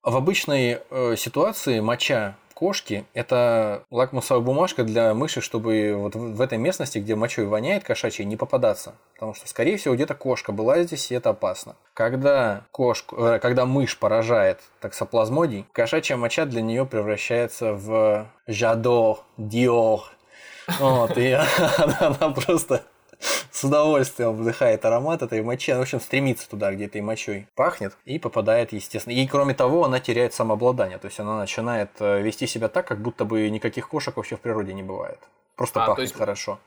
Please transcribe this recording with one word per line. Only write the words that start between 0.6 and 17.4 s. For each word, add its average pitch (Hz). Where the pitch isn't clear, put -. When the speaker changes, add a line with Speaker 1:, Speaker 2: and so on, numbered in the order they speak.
Speaker 1:
э, 123
ситуации 135
моча 107
кошки — 135
это 117
лакмусовая 123
бумажка 139
для 110
мыши, 131
чтобы 110
вот 104
в, 113
в 107
этой 127
местности, 139
где 107
мочой 110
воняет 120
кошачьей, 110
не 107
попадаться. -
Потому 110
что, -
скорее 190
всего, 143
где-то 135
кошка -
была 117
здесь, 170
и -
это 117
опасно. 101
Когда 123
кошку, -
э, 117
когда -
мышь 131
поражает 110
токсоплазмодий, 113
кошачья 151
моча 120
для 117
нее 113
превращается 113